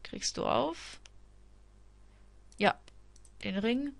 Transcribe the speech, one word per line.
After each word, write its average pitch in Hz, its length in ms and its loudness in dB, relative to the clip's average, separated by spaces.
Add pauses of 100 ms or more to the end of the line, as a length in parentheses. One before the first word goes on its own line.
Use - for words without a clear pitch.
Kriegst - 360 -4
du - 80 0
auf? - 540 2 (1600)
Ja, 202 160 6 (720)
den 196 140 0
Ring. 254 420 2